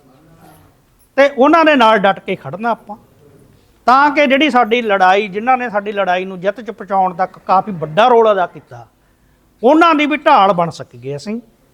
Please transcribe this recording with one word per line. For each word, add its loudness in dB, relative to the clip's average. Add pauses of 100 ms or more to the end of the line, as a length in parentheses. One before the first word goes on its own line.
(1160)
ਤੇ 2
ਉਹਨਾਂ 4
ਦੇ 4
ਨਾਲ 4
ਡਟ 0
ਕੇ -8
ਖੜਨਾ -8
ਆਪਾਂ, -10 (880)
ਤਾਂ 4
ਕਿ 0
ਜਿਹੜੀ 0
ਸਾਡੀ 0
ਲੜਾਈ, 2
ਜਿਨ੍ਹਾਂ -2
ਨੇ -8
ਸਾਡੀ -6
ਲੜਾਈ -2
ਨੂੰ -12
ਜਿੱਤ -6
'ਚ -14
ਪਹੁੰਚਾਉਣ -4
ਤੱਕ -6
ਕਾਫੀ -2
ਵੱਡਾ 0
ਰੋਲ 4
ਅਦਾ -2
ਕੀਤਾ, -20 (760)
ਉਹਨਾਂ 4
ਦੀ 0
ਵੀ -4
ਢਾਲ 2
ਬਣ -2
ਸਕੀਏ -14
ਅਸੀਂ। -10 (340)